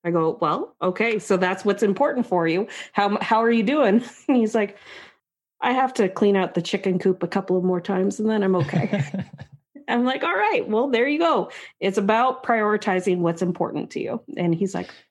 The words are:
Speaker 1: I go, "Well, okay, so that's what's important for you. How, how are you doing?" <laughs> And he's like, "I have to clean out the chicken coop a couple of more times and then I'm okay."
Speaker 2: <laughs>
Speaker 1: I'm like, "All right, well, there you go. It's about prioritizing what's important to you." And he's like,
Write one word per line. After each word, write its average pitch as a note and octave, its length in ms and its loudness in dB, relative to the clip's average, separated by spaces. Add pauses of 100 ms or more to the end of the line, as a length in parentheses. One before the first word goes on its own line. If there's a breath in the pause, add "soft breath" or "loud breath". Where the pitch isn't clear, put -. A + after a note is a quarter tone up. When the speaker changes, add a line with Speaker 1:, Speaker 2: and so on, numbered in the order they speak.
Speaker 1:
I E3+ 60 -2
go, D#3+ 300 0
"Well, E3+ 420 -2
okay, G#3+ 360 0
so F#3+ 180 0
that's F#3 280 0
what's G3+ 180 0
important B3 440 2
for E3+ 200 0
you. F#3 220 0 (240 loud breath)
How, G3+ 280 2
how A3 220 2
are A#3 80 4
you A#3 120 4
doing?" A#3+ 420 2 (120)
<laughs> - 120 -10
And C4+ 80 4
he's A3 180 2
like, G#3 220 -2 (840 loud breath)
"I B3 120 0
have C4 220 0
to G3+ 140 2
clean G3+ 280 2
out F#3 180 0
the F3 80 0
chicken F#3+ 360 -2
coop F#3 240 0
a F3 60 -2
couple F#3+ 280 -2
of F3+ 80 0
more F3+ 160 0
times F#3+ 400 -2
and G#3+ 80 0
then G#3+ 140 0
I'm F#3+ 140 2
okay." E3+ 460 0 (460)
Speaker 2:
<laughs> - 400 -20
Speaker 1:
I'm A#3+ 160 2
like, C4 180 -2
"All E4+ 120 -2
right, G#4 340 0
well, A#3+ 220 0
there A#3+ 180 2
you D4 100 0
go. D#4+ 320 2 (300 loud breath)
It's F#3+ 180 0
about A3 460 2
prioritizing G#3 760 0
what's E3+ 240 0
important - 500 -4
to - 80 -6
you." - 220 -6 (140)
And E3+ 180 0
he's F#3+ 200 -2
like, F3+ 160 -8 (200)